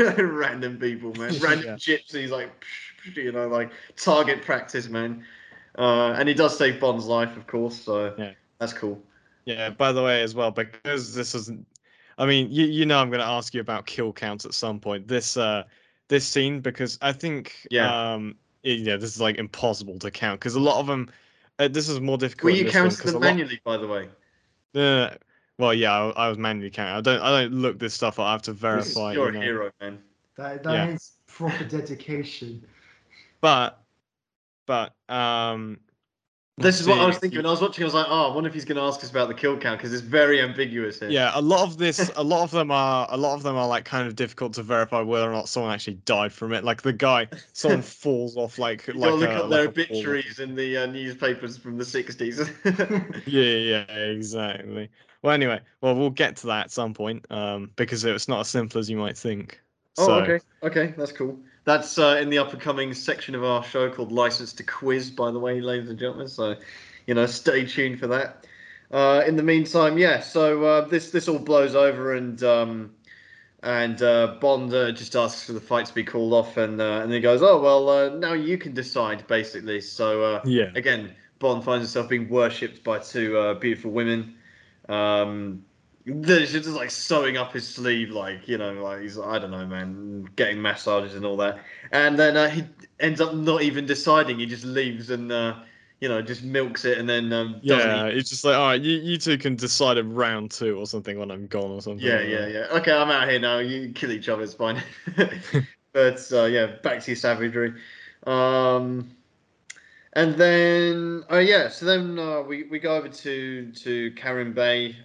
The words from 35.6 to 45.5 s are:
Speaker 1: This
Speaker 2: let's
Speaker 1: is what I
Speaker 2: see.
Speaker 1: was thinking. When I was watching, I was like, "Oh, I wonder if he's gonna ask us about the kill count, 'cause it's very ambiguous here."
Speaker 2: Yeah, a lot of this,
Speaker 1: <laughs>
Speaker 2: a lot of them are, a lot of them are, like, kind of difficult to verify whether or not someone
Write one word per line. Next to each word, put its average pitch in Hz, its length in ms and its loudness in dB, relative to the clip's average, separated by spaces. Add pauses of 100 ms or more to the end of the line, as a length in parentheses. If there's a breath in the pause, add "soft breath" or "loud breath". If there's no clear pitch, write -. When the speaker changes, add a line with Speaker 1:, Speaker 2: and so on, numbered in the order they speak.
Speaker 1:
This 165 80 2 (100)
Speaker 2:
let's 165 60 -2
Speaker 1:
is 165 40 -4
what 190 120 6
I 170 40 4
Speaker 2:
see. 185 40 6
Speaker 1:
was 175 120 2
thinking. 185 200 -2
When 156 80 -2
I 165 40 2
was 165 120 0
watching, 196 220 -2
I - 20 0
was 151 80 0
like, 156 140 4
"Oh, 151 220 2
I 131 40 -4
wonder 156 140 -2
if 156 60 -8
he's 139 120 -8
gonna 143 200 0
ask 139 160 -2
us 123 80 -12
about 123 180 0
the 117 60 -8
kill 139 240 0
count, 113 220 -2
'cause 120 140 -8
it's 123 80 -4
very 143 400 4
ambiguous 120 580 -4
here." 107 100 -8
Speaker 2:
Yeah, 127 240 2
a 147 60 -2
lot 175 260 4
of 160 120 -8
this, 175 340 0
Speaker 1:
<laughs> - 40 -16
Speaker 2:
a 151 60 -2
lot 165 220 2
of 151 60 -4
them 156 200 0
are, 135 400 2
a 127 60 -4
lot 139 180 0
of 143 80 -6
them 139 140 -4
are, 123 100 2
like, 120 200 -2
kind 127 200 -2
of 113 80 -8
difficult 120 400 -6
to 117 80 -8
verify 113 380 0
whether 113 280 0
or 113 40 -4
not 110 160 -4
someone 113 240 -2